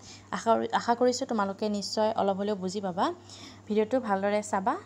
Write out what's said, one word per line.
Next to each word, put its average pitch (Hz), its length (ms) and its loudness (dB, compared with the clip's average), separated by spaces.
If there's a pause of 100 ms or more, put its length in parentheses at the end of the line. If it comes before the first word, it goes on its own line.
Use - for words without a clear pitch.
(320)
আশা, 220 200 2 (220)
আশা 214 200 2
কৰিছোঁ 247 320 2
তোমালোকে 208 440 -2
নিশ্চয় 214 460 0
অলপ 196 220 2
হ'লেও 202 180 -2
বুজি 185 260 -4
পাবা। 196 320 0 (540)
ভিডিঅ'টো 214 320 2
ভালদৰে 208 420 0
চাবা 214 440 0